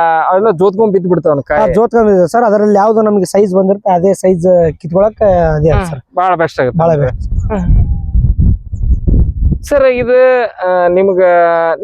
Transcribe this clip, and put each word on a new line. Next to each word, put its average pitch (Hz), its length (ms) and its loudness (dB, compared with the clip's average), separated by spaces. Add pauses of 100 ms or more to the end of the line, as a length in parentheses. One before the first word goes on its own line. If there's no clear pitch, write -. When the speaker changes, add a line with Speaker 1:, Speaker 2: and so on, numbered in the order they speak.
(280)
Speaker 1:
ಅವೆಲ್ಲ 196 220 2
ಜೋತ್ಕೊಂಡ್ 196 420 0
ಬಿದ್ದು 185 160 -2
ಬಿಡ್ತಾವ 160 320 0
ಕಾಯಿ. 151 220 -2
Speaker 2:
ಆ, 220 40 0
ಜೋತ್ಕೊಂಡ್ 220 400 0
ಬಿದ್ದು 185 200 2
ಸರ್, 233 180 0
ಅದ್ರಲ್ಲಿ 208 340 2
ಯಾವ್ದು 220 240 2
ನಮಗೆ 208 220 0
ಸೈಜ್ 196 300 0
ಬಂದಿರುತ್ತೆ 196 360 0
ಅದೇ 180 220 0
ಸೈಜ್ 185 340 0 (320)
ಕಿತ್ಕೊಳಕ್ 196 440 -2 (320)
ಅದೇ 156 160 0
Speaker 1:
ಹ್ಮ್. 190 140 0
Speaker 2:
ಸರ್. 151 160 -10 (160)
Speaker 1:
ಭಾಳ 185 180 0
ಬೆಸ್ಟ್ 160 260 -4
ಆಗುತ್ತೆ. 127 180 -2
Speaker 2:
ಭಾಳ 165 180 2
ಬೆಸ್ಟ್. 135 360 -4 (200)
Speaker 1:
ಹ್ಮ್. 180 380 2 (1700)
ಸರ್, 277 320 -2
ಇದು, 247 240 -2 (440)
ಆ, 180 280 0
ನಿಮ್ಗ 185 340 0 (600)